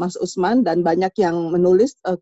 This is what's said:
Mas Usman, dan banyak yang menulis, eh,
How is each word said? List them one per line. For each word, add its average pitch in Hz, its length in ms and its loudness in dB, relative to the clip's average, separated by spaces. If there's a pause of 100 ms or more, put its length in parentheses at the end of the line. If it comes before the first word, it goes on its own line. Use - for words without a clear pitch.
Mas 175 160 -6
Usman, 190 480 -2
dan 170 160 0
banyak 175 400 0
yang 170 160 0 (160)
menulis, 185 400 4 (160)
eh, 180 140 -2